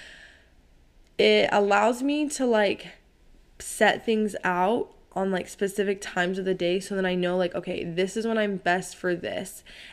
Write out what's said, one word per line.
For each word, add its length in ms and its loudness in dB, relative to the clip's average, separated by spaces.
it 340 6
allows 500 4
me 280 -2
to, 160 -2
like, 400 0
set 480 0
things 280 2
out 500 0
on, 180 -2
like, 180 -2
specific 520 -2
times 380 -2
of 80 -4
the 80 2
day, 260 0
so 140 -8
then 100 0
I 120 0
know, 200 0
like, 180 0
okay, 300 -6
this 320 -2
is 100 -2
when 120 0
I'm 180 0
best 400 -2
for 180 -2
this, 480 -8